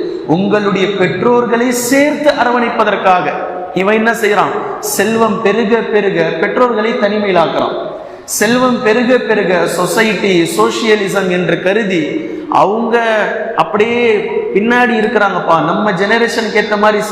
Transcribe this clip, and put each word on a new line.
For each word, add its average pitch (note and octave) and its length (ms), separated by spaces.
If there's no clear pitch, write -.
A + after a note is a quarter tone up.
உங்களுடைய F#3+ 600
பெற்றோர்களை A#3+ 760
சேர்த்து C#4+ 580
அரவணைப்பதற்காக. G#3 960
இவன் F#3+ 200
என்ன A3+ 160
செய்யறான்? G3+ 440
செல்வம் A3 640
பெருக G#3+ 340
பெருக G3+ 460
பெற்றோர்களை A#3 520
தனிமையிலாக்குறான். F#3+ 840
செல்வம் A#3+ 580
பெருக A#3+ 360
பெருக F3+ 480
சொசைட்டி, F#3 760
சோஷியலிசம் G3+ 880
என்று E3+ 320
கருதி F#3+ 400
அவங்க A3+ 480
அப்படியே A#3 600
பின்னாடி A#3 400
இருக்கிறாங்கப்பா, G3+ 720
நம்ம G3+ 260
ஜெனரேஷனுக்கு G#3+ 680
ஏத்த G#3 180
மாதிரி G#3 340